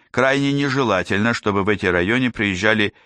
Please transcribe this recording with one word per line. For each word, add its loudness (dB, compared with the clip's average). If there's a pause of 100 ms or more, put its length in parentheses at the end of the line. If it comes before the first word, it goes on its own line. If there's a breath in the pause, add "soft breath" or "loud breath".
(100)
«Крайне 0
нежелательно, 0
чтобы -2
в -2
эти 0
районы 2
приезжали 0 (120)